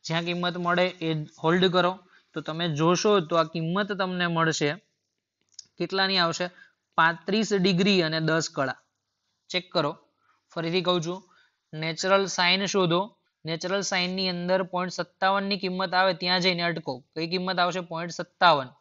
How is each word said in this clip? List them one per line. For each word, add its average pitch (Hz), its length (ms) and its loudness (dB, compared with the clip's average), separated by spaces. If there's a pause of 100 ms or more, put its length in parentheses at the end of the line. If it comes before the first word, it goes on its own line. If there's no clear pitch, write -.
જ્યાં 165 220 -2
કિંમત 175 280 -2 (100)
મળે 180 200 2 (220)
એ - 20 0 (320)
હોલ્ડ 175 220 4 (100)
કરો. 180 180 2 (400)
તો 160 140 -10
તમે 165 200 -4 (140)
જોશો 175 320 4 (160)
તો 175 140 -2
આ 156 120 -2
કિંમત 175 360 -2 (100)
તમને 180 260 -2 (100)
મળશે, 160 340 2 (1080)
કેટલાની 190 460 0
આવશે? 170 220 -2 (520)
પાંત્રીસ 170 520 2 (140)
ડિગ્રી 190 420 4
અને 160 120 -2 (100)
દસ 160 180 0 (100)
કળા. 135 220 -4 (720)
ચેક 180 240 -4
કરો, 156 180 0 (600)
ફરીથી 170 360 -2
કહું 180 180 2
છું, 180 120 -8 (640)
નેચરલ 185 420 2 (140)
સાઇન 185 240 4 (120)
શોધો. 175 260 4 (440)
નેચરલ 175 460 -4
સાઇનની 185 440 -2
અંદર 180 260 0 (140)
પોઇન્ટ 180 240 -4
સત્તાવન 196 520 -2
ની 196 140 -2
કિંમત 185 340 -4
આવે 190 140 4 (100)
ત્યાં 180 220 0
જઈને 175 240 2
અટકો. 170 240 -4 (220)
કઈ 165 180 -6
કિંમત 185 300 -2
આવશે? 180 200 0 (100)
પોઇન્ટ 165 260 -8
સત્તાવન. 160 500 2 (120)